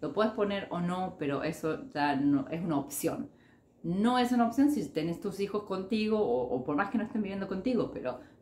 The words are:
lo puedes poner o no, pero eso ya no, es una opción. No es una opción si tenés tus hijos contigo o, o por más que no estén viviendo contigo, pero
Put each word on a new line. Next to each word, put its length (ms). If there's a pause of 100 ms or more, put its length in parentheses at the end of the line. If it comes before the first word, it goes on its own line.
lo 100
puedes 220
poner 380
o 100
no, 380
pero 240
eso 460
ya 260
no, 340
es 120
una 180
opción. 500 (540)
No 340
es 140
una 160
opción 240
si 180
tenés 320
tus 180
hijos 240
contigo 560
o, 360
o 80
por 120
más 140
que 80
no 60
estén 180
viviendo 260
contigo, 460
pero 260 (220)